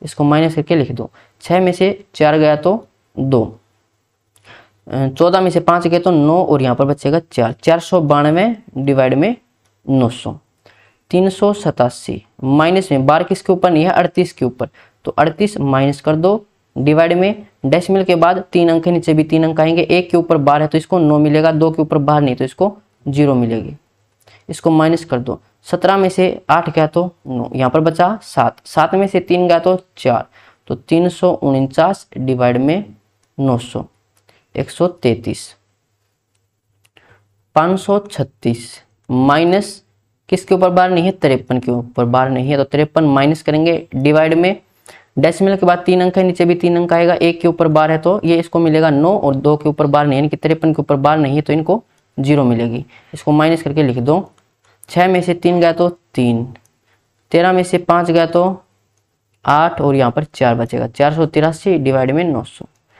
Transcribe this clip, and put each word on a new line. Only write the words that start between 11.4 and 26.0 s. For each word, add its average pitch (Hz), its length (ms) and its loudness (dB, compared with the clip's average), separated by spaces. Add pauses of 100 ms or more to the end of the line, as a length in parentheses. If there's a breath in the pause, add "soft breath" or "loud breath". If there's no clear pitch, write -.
सतासी 127 720 -4 (220)
माइनस 160 480 0
में 131 140 0
बार 160 160 4
किसके 190 300 -2
ऊपर 180 180 2
नहीं 156 140 2
है? 185 60 0
अड़तीस 175 420 -2
के - 120 -6
ऊपर, 123 240 -6 (360 soft breath)
तो - 60 -6
अड़तीस 160 500 -2
माइनस 139 400 0
कर 156 160 -2
दो। 196 280 0 (320)
डिवाइड 151 360 2
में 196 340 -2 (200)
डेसिमल 175 380 0
के 185 100 0
बाद 175 280 2 (100)
तीन 170 160 2
अंक 165 180 0
है, 175 60 2
नीचे 160 220 0
भी 156 100 2
तीन 160 200 0
अंक 160 160 0
आएंगे, 165 220 0
एक 180 280 0
के 175 60 2
ऊपर 170 220 2
बार 143 240 0
है, 156 60 0
तो 160 100 -2
इसको 180 200 -2
नौ 151 200 4
मिलेगा, 156 340 2
दो 160 180 2
के 160 120 -2
ऊपर 156 160 0
बार 147 220 2
नहीं, 131 160 0
तो 135 80 -4
इसको 196 320 -4 (320)
ज़ीरो 139 260 2
मिलेगी। 120 400 -2 (760 soft breath)
इसको 170 220 -4
माइनस 160 340 2
कर - 140 -4
दो, - 200 -8 (280)
सत्रह 180 300 0
में 190 120 0